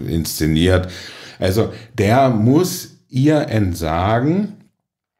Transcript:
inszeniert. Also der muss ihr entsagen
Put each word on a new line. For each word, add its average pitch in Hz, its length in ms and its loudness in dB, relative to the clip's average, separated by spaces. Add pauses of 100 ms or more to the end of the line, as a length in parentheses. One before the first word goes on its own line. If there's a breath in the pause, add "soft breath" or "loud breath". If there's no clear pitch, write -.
(120)
inszeniert. 82 760 0 (500 loud breath)
Also 98 340 0 (240 loud breath)
der 117 320 2
muss 127 680 0 (120)
ihr 143 400 2
entsagen 104 1080 0 (640)